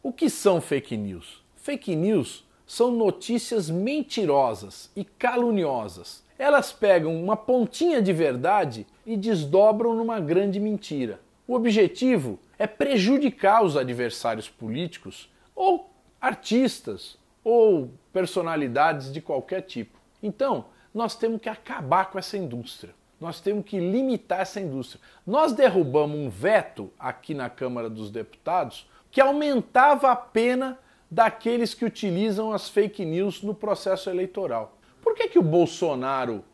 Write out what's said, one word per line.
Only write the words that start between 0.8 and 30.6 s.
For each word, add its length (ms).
news? 480
Fake 400
news 500
são 240
notícias 760
mentirosas 1300
e 80
caluniosas. 1200
Elas 340
pegam 480
uma 160
pontinha 640
de 140
verdade 720
e 140
desdobram 760
numa 240
grande 400
mentira. 680
O 60
objetivo 800
é 80
prejudicar 960
os 140
adversários 720
políticos 840
ou 340
artistas 1000
ou 480
personalidades 1000
de 80
qualquer 400
tipo. 360
Então, 440
nós 220
temos 240
que 80
acabar 640
com 80
essa 180
indústria. 560
Nós 220
temos 240
que 160
limitar 640
essa 180
indústria. 400
Nós 280
derrubamos 680
um 100
veto 680
aqui 340
na 160
Câmara 400
dos 220
Deputados 760
que 120
aumentava 880
a 60
pena 600